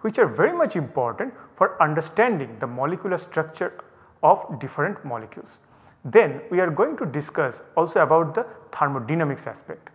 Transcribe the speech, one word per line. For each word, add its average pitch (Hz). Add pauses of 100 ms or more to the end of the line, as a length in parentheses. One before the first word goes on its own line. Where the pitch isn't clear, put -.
which 220
are 226
very 151
much 349
important 127 (240)
for 190
understanding 156
the 135
molecular 160
structure 160 (500)
of 160
different 147
molecules. 117 (460)
Then 180 (100)
we 180
are 180
going 233
to 247
discuss 143 (140)
also 170
about 160
the 233 (260)
thermodynamics 139
aspect -